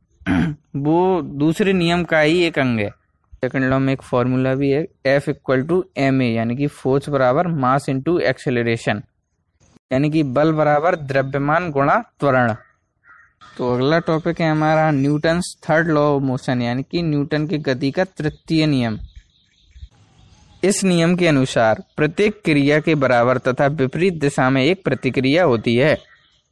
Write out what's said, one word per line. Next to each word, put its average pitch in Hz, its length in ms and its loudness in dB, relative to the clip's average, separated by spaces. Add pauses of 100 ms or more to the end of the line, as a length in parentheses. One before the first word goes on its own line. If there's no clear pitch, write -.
(280)
<clears throat> 165 280 0 (200)
वो 165 460 0
दूसरे 151 520 0
नियम 175 300 0
का 160 160 0
ही 160 240 2
एक 160 160 0
अंग 123 200 0
है। 101 100 -2 (460)
सेकंड 131 280 -4
लॉ 131 160 0
में 135 140 0
एक 131 80 -6
फॉर्मूला 127 540 0
भी 139 160 -2
है, 151 160 -2 (200)
F 139 160 2
equal 131 400 -2
to 165 120 -2 (360)
ma, 131 100 2
यानी 117 340 -2
कि 143 120 -2
फोर्स 139 420 -2
बराबर 139 380 0
मास 139 420 0
into 147 320 -2
acceleration, 120 800 -2 (920)
यानी 143 160 0
कि 156 140 0
बल 143 280 0
बराबर 151 440 2
द्रव्यमान 143 760 -2
गुणा 143 260 2 (220)
त्वरण। 127 340 2 (1040)
तो 123 180 -2
अगला 143 240 0
टॉपिक 165 420 -2
है 165 100 0
हमारा 156 400 2
न्यूटन्स 151 800 -2
थर्ड 165 180 2
law 147 320 2
of 135 120 -2
motion, 127 300 -2
यानी 123 220 -4
कि 170 180 -4
न्यूटन 151 460 -2
की 151 100 -4
गति 139 340 -2
का 175 120 -2
तृतीय 156 600 -2
नियम। 120 340 0 (1600)
इस 196 200 0
नियम 175 320 2
के 175 120 2
अनुसार 131 560 2 (140)
प्रत्येक 190 480 0
क्रिया 147 340 2
के 160 160 0
बराबर 127 420 2
तथा 131 300 0
विपरीत 156 460 -2
दिशा 143 360 0
में 135 140 2
एक 175 200 0
प्रतिक्रिया 135 600 0
होती 117 320 2
है। 135 220 2 (540)